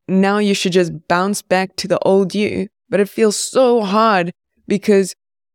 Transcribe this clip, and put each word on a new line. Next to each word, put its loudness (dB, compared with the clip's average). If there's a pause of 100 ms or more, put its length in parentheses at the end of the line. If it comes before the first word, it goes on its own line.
now 2
you 0
should -2
just -2
bounce -2
back -2
to -8
the 0
old 2
you. -4 (220)
But 0
it 0
feels 0
so 0
hard 0 (360)
because 2 (400)